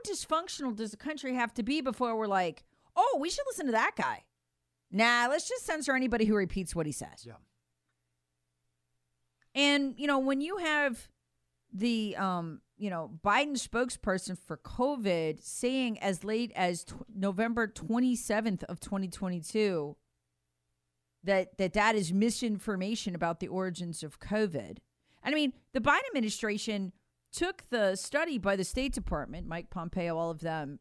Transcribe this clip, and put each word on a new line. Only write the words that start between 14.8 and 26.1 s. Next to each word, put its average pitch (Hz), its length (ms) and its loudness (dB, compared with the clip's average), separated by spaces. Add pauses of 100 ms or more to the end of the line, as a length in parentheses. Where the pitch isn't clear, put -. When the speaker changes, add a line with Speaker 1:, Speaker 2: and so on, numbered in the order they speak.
Speaker 1:
saying 247 560 0
as 190 240 -2
late 220 320 -2
as 180 300 0
tw-, - 280 -14
November 214 540 0
twenty-seventh 226 960 0
of 175 140 -8
twenty 190 280 -4
twenty-two 175 880 -2 (1300)
that, 185 340 2
that 185 160 0
that 214 220 4
is 180 180 0
misinformation 208 1000 0
about 170 240 0
the - 80 -4
origins 175 560 -4
of 151 160 -12
covid. 165 580 -2 (460)
And 269 100 0
I - 0 -
mean, 294 200 0 (200)
the 254 80 0
Biden 302 280 6
administration 208 840 -2 (400)